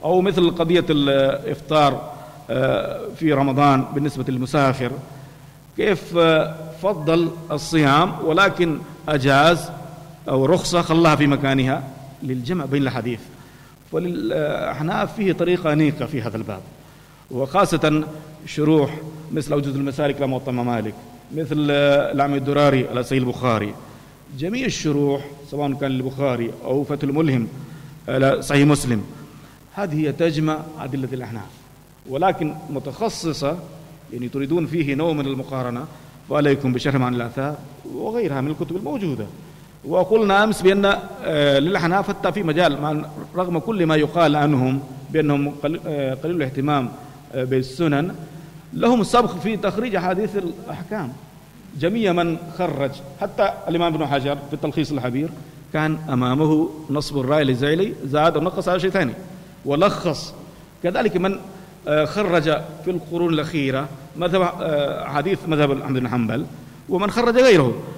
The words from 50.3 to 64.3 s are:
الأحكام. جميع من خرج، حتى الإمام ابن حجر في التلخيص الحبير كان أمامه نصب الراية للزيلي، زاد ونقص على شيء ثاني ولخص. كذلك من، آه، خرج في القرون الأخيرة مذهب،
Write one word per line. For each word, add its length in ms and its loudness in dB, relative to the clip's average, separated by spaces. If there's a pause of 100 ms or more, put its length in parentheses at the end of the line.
الأحكام. 760 -6 (680)
جميع 320 2
من 240 0 (220)
خرج، 320 -2 (300)
حتى 320 0 (160)
الإمام 260 0
ابن 120 -2
حجر 300 0
في 180 -10
التلخيص 380 -4
الحبير 360 -2 (440)
كان 260 0 (100)
أمامه 640 2 (200)
نصب 280 -4
الراية 240 2
للزيلي، 500 2 (120)
زاد 320 2
ونقص 320 0
على 120 2
شيء 100 0
ثاني 220 0 (520)
ولخص. 680 0 (480)
كذلك 340 0
من، 220 0 (500)
آه، 160 4
خرج 380 2 (420)
في 60 -2
القرون 440 0
الأخيرة 540 -2 (280)
مذهب، 260 2